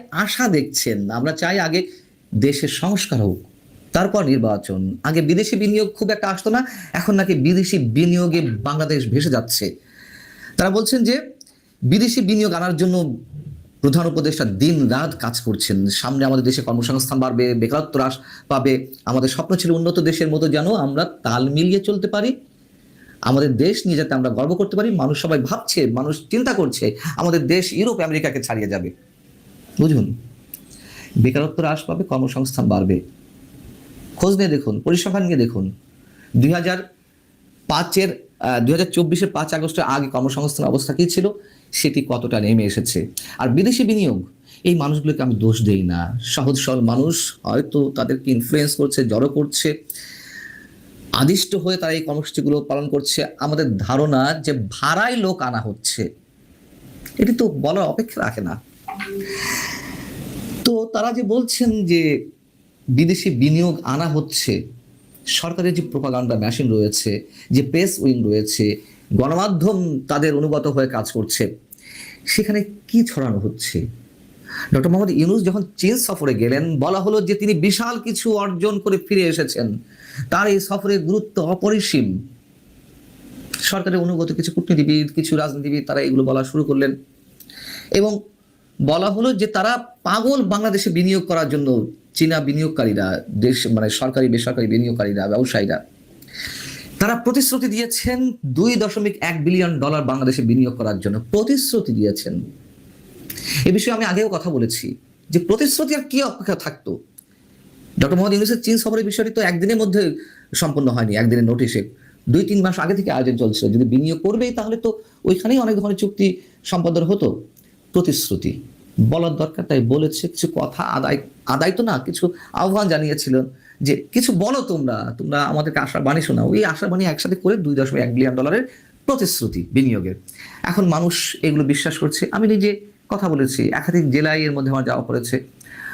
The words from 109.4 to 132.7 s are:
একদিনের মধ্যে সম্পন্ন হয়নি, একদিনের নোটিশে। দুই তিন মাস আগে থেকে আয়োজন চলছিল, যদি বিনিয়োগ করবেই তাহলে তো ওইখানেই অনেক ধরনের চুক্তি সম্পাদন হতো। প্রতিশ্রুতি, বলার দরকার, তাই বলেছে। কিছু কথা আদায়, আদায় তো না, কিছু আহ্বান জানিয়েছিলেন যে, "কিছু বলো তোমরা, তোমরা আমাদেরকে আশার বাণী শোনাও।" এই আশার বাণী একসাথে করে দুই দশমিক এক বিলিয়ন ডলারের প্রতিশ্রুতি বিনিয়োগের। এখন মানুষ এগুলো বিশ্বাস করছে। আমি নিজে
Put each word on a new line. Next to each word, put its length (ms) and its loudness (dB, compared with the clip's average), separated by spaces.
একদিনের 360 2
মধ্যে 400 2
সম্পন্ন 340 2
হয়নি, 280 0
একদিনের 280 4
নোটিশে। 460 0
দুই 160 4
তিন 180 2
মাস 160 0
আগে 160 0
থেকে 160 -2
আয়োজন 260 0
চলছিল, 360 0
যদি 120 4
বিনিয়োগ 380 0
করবেই 300 0
তাহলে 240 -4
তো 260 -4
ওইখানেই 340 2
অনেক 180 2
ধরনের 200 0
চুক্তি 440 0
সম্পাদন 380 0
হতো। 420 0
প্রতিশ্রুতি, 680 0
বলার 360 2
দরকার, 280 -4
তাই 160 2
বলেছে। 480 0
কিছু 260 -4
কথা 280 -4
আদায়, 360 -2
আদায় 260 0
তো 100 -2
না, 160 0
কিছু 340 -2
আহ্বান 360 0
জানিয়েছিলেন 560 0
যে, 320 0
"কিছু 200 2
বলো 280 0
তোমরা, 580 -4
তোমরা 240 0
আমাদেরকে 360 -2
আশার 240 -4
বাণী 180 2
শোনাও।" 340 0
এই 100 4
আশার 240 -2
বাণী 160 0
একসাথে 320 0
করে 200 2
দুই 180 0
দশমিক 300 2
এক 100 -2
বিলিয়ন 220 2
ডলারের 280 0
প্রতিশ্রুতি 640 -2
বিনিয়োগের। 420 2
এখন 260 2
মানুষ 540 0
এগুলো 220 4
বিশ্বাস 340 0
করছে। 320 0
আমি 180 2
নিজে 320 2